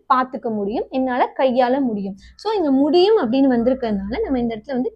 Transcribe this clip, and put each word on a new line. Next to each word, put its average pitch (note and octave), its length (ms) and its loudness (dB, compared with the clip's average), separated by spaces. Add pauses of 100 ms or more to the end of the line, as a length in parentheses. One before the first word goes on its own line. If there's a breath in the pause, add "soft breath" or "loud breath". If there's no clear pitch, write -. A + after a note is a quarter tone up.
பார்த்துக்க B3+ 440 -2
முடியும், G#3+ 400 -4
என்னால C4 320 -2 (100)
கையாள B3+ 480 2
முடியும். G#3 360 -4 (220 loud breath)
So G4+ 140 -8
இங்க E4+ 200 0
முடியும் F4 460 4
அப்படின்னு C4+ 320 2
வந்திருக்கிறதுனால A#3 680 0
நம்ம D4+ 180 -2
இந்த A#3 140 -2
இடத்துல A3+ 220 -8
வந்து C4+ 220 -4